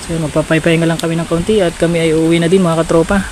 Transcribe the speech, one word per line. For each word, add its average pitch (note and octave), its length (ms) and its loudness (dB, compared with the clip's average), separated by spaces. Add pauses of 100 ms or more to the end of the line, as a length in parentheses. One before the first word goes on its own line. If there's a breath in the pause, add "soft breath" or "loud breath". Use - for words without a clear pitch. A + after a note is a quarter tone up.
So, E3+ 160 -6
magpapaypahinga D#3+ 640 0
lang E3 160 0
kami E3 160 -2
ng E3 140 -4
kaunti F#3 340 0
at E3+ 140 0
kami E3+ 240 0
ay E3 100 0
uuwi D#3+ 300 2
na E3+ 100 2
din F#3+ 140 4
mga E3 180 0
katropa. E3+ 480 2